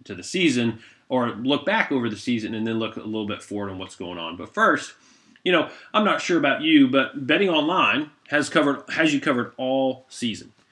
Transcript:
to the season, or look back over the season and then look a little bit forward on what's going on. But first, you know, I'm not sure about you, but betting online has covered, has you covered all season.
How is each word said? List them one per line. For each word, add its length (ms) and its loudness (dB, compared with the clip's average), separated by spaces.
to 100 -12
the 80 -14
season, 560 0
or 220 -2
look 340 -2
back 260 0
over 180 -2
the 80 -8
season 380 -4
and 100 -4
then 140 -2
look 160 -6
a 60 -12
little 260 -6
bit 160 -8
forward 260 -6
on 80 -10
what's 180 -12
going 220 -10
on. 180 -10
But 180 -12
first, 400 0
you 80 0
know, 180 2
I'm 120 4
not 160 0
sure 180 0
about 220 2
you, 260 8
but 400 0
betting 220 4
online 600 2
has 200 0
covered, 400 2
has 240 2
you 60 2
covered 380 -2
all 520 -2
season. 440 -8